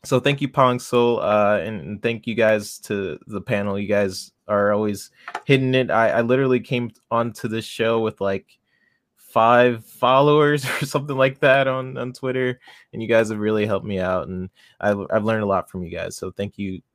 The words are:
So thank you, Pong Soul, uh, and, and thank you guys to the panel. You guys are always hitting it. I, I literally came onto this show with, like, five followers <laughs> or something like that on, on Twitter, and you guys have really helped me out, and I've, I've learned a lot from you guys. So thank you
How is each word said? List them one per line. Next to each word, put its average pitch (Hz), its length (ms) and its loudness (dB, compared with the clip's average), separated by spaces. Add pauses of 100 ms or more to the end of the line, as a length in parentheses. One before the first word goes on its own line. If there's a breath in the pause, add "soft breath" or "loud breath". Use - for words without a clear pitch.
So 127 160 2
thank 143 200 0
you, 143 80 -4
Pong 123 300 2
Soul, 120 420 0
uh, 104 380 2
and, 98 220 -6
and 101 220 -12
thank 117 240 -4
you 113 80 -4
guys 107 460 0
to 95 460 -6
the 101 140 -8
panel. 101 380 -4
You 101 100 -6
guys 101 440 -2 (160)
are 101 240 2
always 104 380 -2 (340 loud breath)
hitting 131 300 2
it. 131 160 2
I, 113 200 4
I 113 100 0
literally 127 400 2
came 120 320 -6 (180)
onto 117 380 -4
this 110 160 -6
show 113 360 0
with, 110 200 -4
like, 98 260 -2 (680)
five 117 720 4
followers 147 760 4
<laughs> - 180 -4
or - 20 -2
something 143 320 -4
like 135 220 2
that 135 300 4
on, 131 280 -6
on 123 160 -8
Twitter, 127 480 -4 (320 loud breath)
and - 80 -10
you 110 80 -6
guys 113 220 4
have 107 80 -4
really 107 260 0
helped 104 220 -4
me 101 140 -4
out, 92 280 -2
and 92 220 -8 (300 soft breath)
I've, 104 180 0 (120)
I've 107 140 0
learned 110 200 -2
a - 20 -2
lot 95 240 -2
from 92 140 -8
you 82 60 -12
guys. 85 260 -10
So 92 160 -10
thank 98 260 -10
you 95 240 -8 (120)